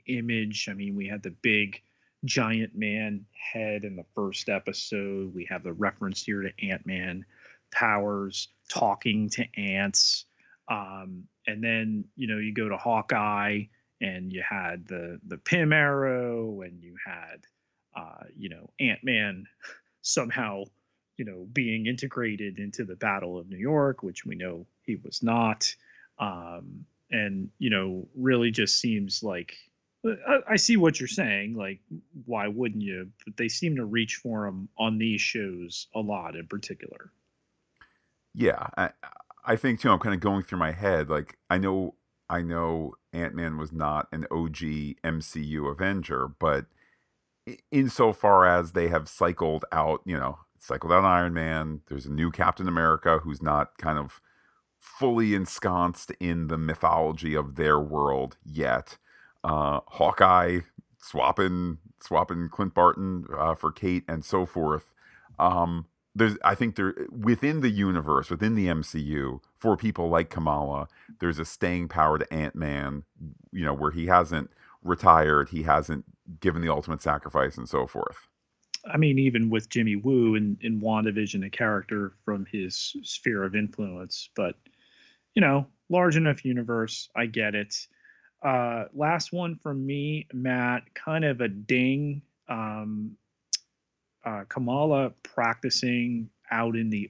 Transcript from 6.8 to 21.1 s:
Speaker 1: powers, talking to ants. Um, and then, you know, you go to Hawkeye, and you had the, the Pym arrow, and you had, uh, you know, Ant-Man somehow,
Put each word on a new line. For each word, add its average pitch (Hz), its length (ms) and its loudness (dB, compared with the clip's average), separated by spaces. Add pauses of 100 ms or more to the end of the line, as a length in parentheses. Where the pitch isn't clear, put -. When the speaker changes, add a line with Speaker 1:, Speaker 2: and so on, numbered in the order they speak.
Speaker 1:
powers, 101 800 -2 (200)
talking 107 600 0
to 120 160 -4 (120)
ants. 101 680 0 (440)
Um, 95 540 -10 (240)
and 107 160 -6
then, 110 420 -2 (100)
you 131 120 -6
know, 107 100 -2
you 107 160 -4
go 110 160 -2
to 95 80 -2
Hawkeye, 104 840 0 (380)
and 92 320 -8
you 90 140 -8
had 90 380 -8
the, 87 320 -10 (100)
the 87 100 -12
Pym 165 340 0
arrow, 127 880 0
and 87 220 -16
you 87 120 -20 (100)
had, 87 400 -16 (500)
uh, - 300 -16 (120)
you 98 120 -12
know, 80 200 -20 (120)
Ant-Man 107 640 0 (560)
somehow, 113 640 -4 (500)